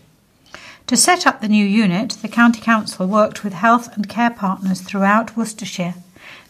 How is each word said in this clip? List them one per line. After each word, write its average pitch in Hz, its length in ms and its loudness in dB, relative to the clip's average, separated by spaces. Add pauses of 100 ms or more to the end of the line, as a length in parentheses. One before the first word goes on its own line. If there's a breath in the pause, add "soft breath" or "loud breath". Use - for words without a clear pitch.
(880 loud breath)
To 247 100 0
set 349 280 2
up 269 140 2
the 220 80 -4
new 208 180 4
unit, 196 560 0
the 220 60 -10
County 233 320 4
Council 220 480 -2
worked 214 380 0
with 202 80 -6
health 233 420 2
and 196 140 -6
care 233 220 0
partners 190 500 -4
throughout 208 560 0
Worcestershire. 190 560 -6 (560 loud breath)